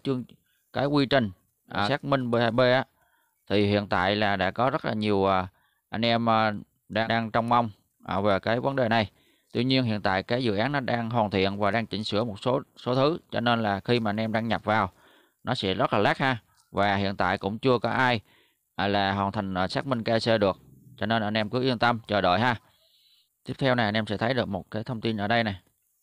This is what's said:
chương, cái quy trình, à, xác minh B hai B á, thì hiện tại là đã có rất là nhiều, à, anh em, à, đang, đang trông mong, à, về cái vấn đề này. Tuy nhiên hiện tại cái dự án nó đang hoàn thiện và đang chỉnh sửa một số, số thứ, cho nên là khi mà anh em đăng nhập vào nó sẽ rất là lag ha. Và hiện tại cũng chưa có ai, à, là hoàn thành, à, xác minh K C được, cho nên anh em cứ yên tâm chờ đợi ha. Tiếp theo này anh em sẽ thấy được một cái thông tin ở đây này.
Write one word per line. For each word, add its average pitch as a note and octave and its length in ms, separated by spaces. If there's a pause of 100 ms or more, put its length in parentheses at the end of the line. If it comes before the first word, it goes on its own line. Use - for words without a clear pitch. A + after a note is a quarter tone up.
chương, B2+ 200 (500)
cái A#2 120
quy C#3+ 200
trình, A#2 260 (360)
à, G2+ 220
xác C#3 140
minh C3+ 280
B A2+ 40
hai A#2 160
B A#2 80
á, B2+ 260 (640)
thì G2+ 160
hiện G2+ 220
tại G2 280
là G#2 200
đã F#2+ 160
có B2 180
rất D3 160
là C3+ 80
nhiều, G#2 320
à, F#2 220 (420)
anh A2+ 160
em, A#2 240
à, A2 240 (360)
đang, A2 180
đang A2+ 240
trông A#2 180
mong, A#2+ 200 (360)
à, F2+ 140
về G2 200
cái A2+ 200
vấn C3+ 160
đề B2+ 140
này. A2+ 220 (420)
Tuy A#2 100
nhiên C3 200
hiện G#2+ 180
tại F#2+ 220
cái B2 200
dự A2 120
án A#2 160
nó C#3+ 80
đang A#2 300
hoàn A2+ 200
thiện G2 300
và G2+ 120
đang A2+ 140
chỉnh G#2 180
sửa G#2 200
một G#2 160
số, C3+ 220 (160)
số B2 180
thứ, C#3+ 240 (120)
cho - 80
nên A#2 240
là G2+ 160
khi B2 200
mà A2 100
anh G2+ 100
em A2 120
đăng A2 160
nhập G#2 160
vào G#2+ 280 (520)
nó B2 120
sẽ F#2+ 180
rất B2 200
là A2+ 60
lag B2+ 180
ha. C3 200 (340)
Và G2 240
hiện G2 200
tại F#2+ 220
cũng G2+ 220
chưa B2+ 200
có A#2+ 100
ai, A#2+ 320 (540)
à, F#2+ 120
là G2+ 260
hoàn G2 180
thành, G2 220
à, F#2 140
xác C3+ 180
minh B2 180
K - 40
C A2+ 320
được, - 180 (400)
cho A2 80
nên A2+ 160
anh G#2+ 160
em G#2+ 120
cứ B2 120
yên B2+ 180
tâm A#2+ 280
chờ G#2 140
đợi F2+ 180
ha. A#2+ 160 (880)
Tiếp - 120
theo C3 180
này A#2+ 100
anh G#2 120
em G#2+ 100
sẽ G2+ 100
thấy A#2 160
được A2+ 140
một F#2 240
cái G#2+ 120
thông A#2 180
tin A2+ 160
ở G2+ 100
đây A#2 160
này. G2+ 160 (440)